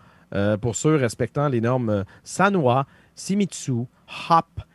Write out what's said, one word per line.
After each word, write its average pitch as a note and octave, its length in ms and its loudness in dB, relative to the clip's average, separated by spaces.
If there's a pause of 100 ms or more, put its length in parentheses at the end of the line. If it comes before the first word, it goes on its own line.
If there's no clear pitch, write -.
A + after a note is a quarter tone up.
(340)
euh, G2+ 220 2
pour A2+ 200 -4
ceux D#3 200 2
respectant C3 520 -2
les A#2+ 120 0
normes, A#2 300 0
euh, G2+ 140 0 (200)
Sanwa, D3 640 2 (300)
Shimizu, D#3+ 680 -2 (460)
Hop E3 160 4 (280)